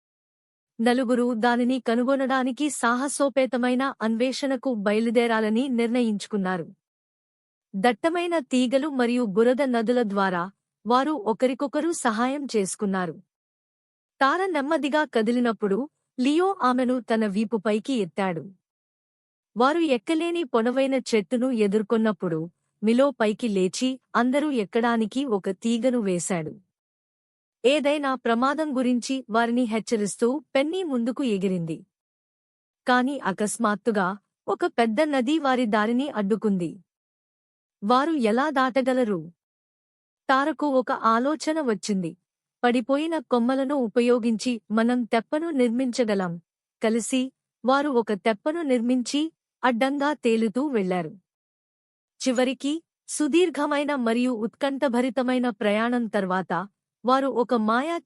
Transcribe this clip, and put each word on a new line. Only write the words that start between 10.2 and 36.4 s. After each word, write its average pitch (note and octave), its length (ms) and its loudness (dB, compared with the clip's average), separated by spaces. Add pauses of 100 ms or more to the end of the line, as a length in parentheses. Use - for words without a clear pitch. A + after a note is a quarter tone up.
వారు B3+ 260 2
ఒకరికొకరు C4+ 800 -2
సహాయం B3+ 640 -2
చేసుకున్నారు. F#3+ 680 -2 (1000)
తార D#4+ 240 2
నెమ్మదిగా D4+ 600 0
కదిలినప్పుడు A#3 840 0 (300)
లియో E4 440 2
ఆమెను B3+ 360 0
తన A3 280 0
వీపుపైకి G#3+ 680 -2
ఎత్తాడు. F#3+ 580 -4 (1080)
వారు C#4 220 4
ఎక్కలేని E4 640 0
పొడవైన B3+ 500 0
చెట్టును A#3+ 580 0
ఎదుర్కొన్నప్పుడు G#3 1000 0 (340)
మిలో B3 280 4
పైకి A3 360 -2
లేచి G#3 520 0 (160)
అందరూ C4+ 360 0
ఎక్కడానికి A#3 760 0
ఒక G3+ 240 -2
తీగను A#3 500 0
వేశాడు. F3 540 -2 (1120)
ఏదైనా C#4+ 500 2
ప్రమాదం C4 600 0
గురించి B3+ 520 0
వారిని A#3 320 2
హెచ్చరిస్తూ A3+ 760 -2 (160)
పెన్నీ D#4+ 280 0
ముందుకు C4 400 -2
ఎగిరింది. F#3 600 -2 (1040)
కాని B3+ 320 2
అకస్మాత్తుగా G#3 960 -2 (300)
ఒక G4 180 -2
పెద్ద A#3 360 0
నది D4 380 0
వారి C4 260 0
దారిని A3+ 440 0
అడ్డుకుంది. G3 600 -2 (1120)